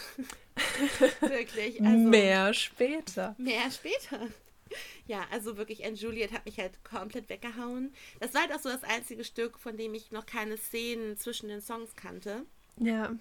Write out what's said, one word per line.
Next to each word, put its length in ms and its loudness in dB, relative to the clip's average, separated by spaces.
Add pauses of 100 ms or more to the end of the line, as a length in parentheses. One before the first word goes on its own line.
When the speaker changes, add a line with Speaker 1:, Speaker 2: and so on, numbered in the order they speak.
(160)
Speaker 1:
<laughs> 1040 0
Speaker 2:
<laughs> 0 -
Speaker 1:
wirklich. 600 0
Also, 140 10 (120)
Speaker 2:
Mehr 460 8
später. 840 -2
Speaker 1:
Mehr 320 0
später. 580 -6 (800)
Ja, 240 -6
also 260 -6
wirklich, 300 -8
Anne 100 -4
Juliet 360 -4
hat 120 -8
mich 140 -10
halt 260 -8
komplett 460 -10
weggehauen. 640 -8 (280)
Das 140 -4
war 80 4
halt 100 -2
auch 80 -4
so 80 -6
das 160 -4
einzige 400 -6
Stück, 340 -6
von 200 -10
dem 160 -6
ich 180 -14
noch 140 -10
keine 320 -4
Szenen 580 -4
zwischen 320 -8
den 140 -8
Songs 340 -10
kannte. 480 -10 (320)
Speaker 2:
Ja. 440 0